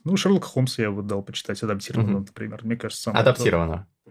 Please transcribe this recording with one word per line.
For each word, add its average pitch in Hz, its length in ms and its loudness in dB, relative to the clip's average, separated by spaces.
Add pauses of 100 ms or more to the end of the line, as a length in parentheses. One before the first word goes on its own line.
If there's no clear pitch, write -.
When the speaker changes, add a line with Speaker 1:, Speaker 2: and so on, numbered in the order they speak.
Speaker 1:
Ну, 180 100 0
Шерлока 190 320 2
Холмса 127 340 0
я 107 100 2
вот 101 160 -4
дал 101 160 -2
почитать, - 380 -8
адаптированного, 104 580 0
Speaker 2:
Мгм. 98 80 -6
Speaker 1:
например, 110 360 -12
мне 117 140 -2
кажется, - 260 -8
самое 110 180 0
Speaker 2:
Адаптированного. 90 580 4
Speaker 1:
то. 98 60 -14 (260)